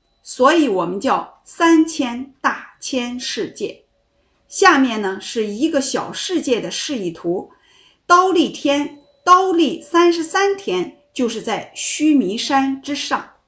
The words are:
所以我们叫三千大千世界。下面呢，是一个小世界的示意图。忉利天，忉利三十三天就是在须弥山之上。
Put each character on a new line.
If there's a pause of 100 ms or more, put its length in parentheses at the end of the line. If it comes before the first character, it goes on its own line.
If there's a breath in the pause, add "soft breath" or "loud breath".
(240)
所
以
我
们
叫
三
千
大
千
世
界。 (640)
下
面
呢，
是
一
个
小
世
界
的
示
意
图。 (560 soft breath)
忉
利
天， (200)
忉
利
三
十
三
天 (140)
就
是
在
须
弥
山
之
上。 (140)